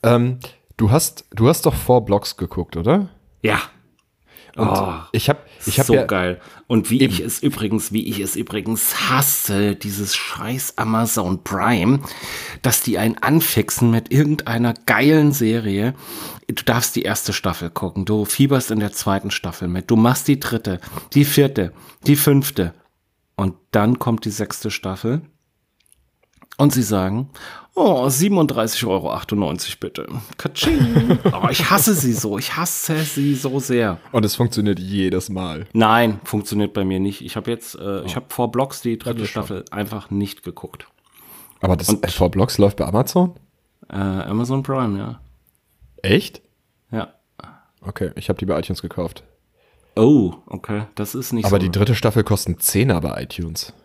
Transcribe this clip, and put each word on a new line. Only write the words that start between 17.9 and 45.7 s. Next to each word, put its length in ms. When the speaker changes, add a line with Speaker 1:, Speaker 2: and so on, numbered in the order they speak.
Speaker 2:
du 200
fieberst 460
in 80
der 120
zweiten 400
Staffel 360
mit, 240
du 40
machst 320
die 120
dritte, 420
die 120
vierte, 460
die 80
fünfte. 580
Und 200
dann 280
kommt 260
die 60
sechste 400
Staffel. 500
Und 160
sie 100
sagen, 460
"Oh, 360
siebenunddreißig 760
Euro 280
achtundneunzig 680
bitte." 280
Katsching. 880
Speaker 1:
<laughs> 60
Speaker 2:
Oh, 180
ich 200
hasse 240
sie 180
so. 260
Ich 200
hasse 400
sie 380
so 260
sehr. 360
Speaker 1:
Und 140
es 100
funktioniert 420
jedes 520
Mal. 420
Speaker 2:
Nein, 540
funktioniert 480
bei 100
mir 160
nicht. 220
Ich 160
hab 100
jetzt, 320
äh, 240
ich 80
Speaker 1:
Oh. 60
Speaker 2:
hab 160
Four 180
Blocks 300
die 160
dritte 180
Speaker 1:
Bei 60
mir 60
schon. 160
Speaker 2:
Staffel 280
einfach 380
nicht 340
geguckt. 440
Speaker 1:
Aber 160
das 100
Speaker 2:
Und 160
Speaker 1:
äh, 60
Four 200
Blocks 280
läuft 180
bei 100
Amazon? 500
Speaker 2:
Äh, 80
Amazon 640
Prime, 360
ja. 240